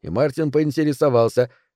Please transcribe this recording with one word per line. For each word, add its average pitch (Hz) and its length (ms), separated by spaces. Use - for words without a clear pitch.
и - 80
Мартин 143 400
поинтересовался, 135 1000